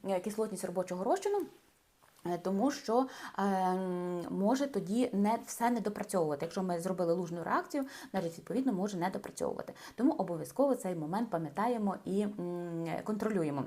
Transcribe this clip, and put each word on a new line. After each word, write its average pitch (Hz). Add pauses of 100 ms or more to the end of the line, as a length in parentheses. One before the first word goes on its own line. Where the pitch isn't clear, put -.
е, 190
кислотність 208
робочого 180
розчину, 381 (840)
е, 175
тому 196
що, 254 (300)
ем, 185
може 220
тоді 214
не, 208
все -
недопрацьовувати. 196
Якщо 180
ми 175
зробили 175
лужну 170
реакцію, 277 (260)
значить, 170
відповідно, 254
може 202
недопрацьовувати. - (220)
Тому 262
обов'язково 175
цей 185
момент 175
пам'ятаємо 202 (100)
і, 196
м, 175 (160)
контролюємо. 190